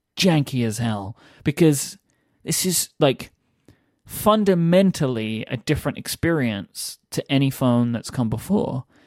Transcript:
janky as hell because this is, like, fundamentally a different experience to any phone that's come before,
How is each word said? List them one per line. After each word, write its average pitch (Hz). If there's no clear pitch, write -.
janky 147
as 107
hell 107
because 151
this -
is, 180
like, 135
fundamentally 170
a 127
different 139
experience -
to -
any 135
phone 120
that's 110
come 120
before, 127